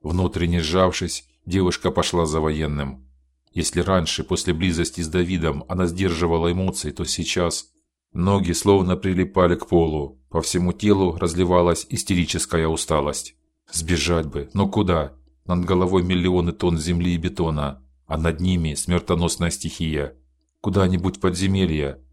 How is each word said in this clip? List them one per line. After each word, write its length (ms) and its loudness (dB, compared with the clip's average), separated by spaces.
Внутренне 600 0
сжавшись, 640 0
девушка 460 0
пошла 340 0
за 140 0
военным. 680 -4
Если 280 -2
раньше, 420 0
после 300 -2
близости 480 -2
с 60 -4
Давидом, 600 -2
она 180 0
сдерживала 680 0
эмоции, 380 -2
то 160 -6
сейчас 680 -4
ноги 400 2
словно 460 4
прилипали 580 2
к 120 -10
полу, 520 0
по 120 -2
всему 320 0
телу 460 2
разливалась 720 2
истерическая 760 -2
усталость. 680 -2
Сбежать 540 0
бы, 280 -8
но 140 2
куда? 460 0
Над 200 -2
головой 360 2
миллионы 500 2
тонн 260 0
земли 360 0
и 40 0
бетона, 680 -4
а 100 -4
над 220 -2
ними 340 0
смертоносная 760 0
стихия. 640 -4
Куда-нибудь 560 2
в 20 -18
подземелье. 800 0